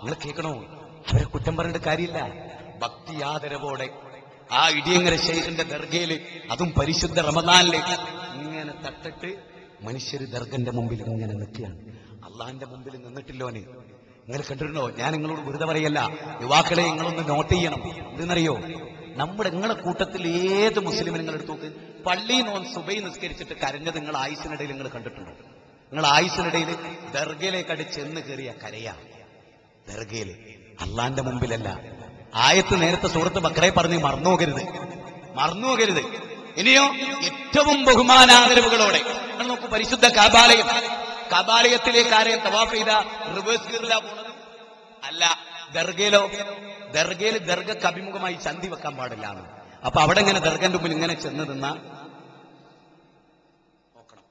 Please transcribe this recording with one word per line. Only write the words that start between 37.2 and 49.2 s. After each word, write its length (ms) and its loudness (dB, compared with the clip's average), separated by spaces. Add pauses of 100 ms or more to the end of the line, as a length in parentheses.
ഏറ്റവും 600 2
ബഹുമാനാദരവുകളോടെ 1120 8
നിങ്ങൾ 500 -4
നോക്കൂ, 200 -4
പരിശുദ്ധ 400 2
കാബാലയം, 600 10 (640)
കാബാലയത്തിലേക്ക് 840 4
ആരെയും 240 4
തവാഫ് 340 2
ചെയ്ത 160 0 (460)
റിവേഴ്സ് 360 -2
ഗിയറിലാ 260 -2
പോണത്? 280 -10 (800)
അല്ല. 320 0 (380)
ദർഗയിലോ? 540 4 (640)
ദർഗയിൽ 420 0
ദർഗക്ക് 500 -4
അഭിമുഖമായി 460 -6
ചന്തി 340 -8
വെക്കാൻ 280 -10
പാടില്ല 300 -10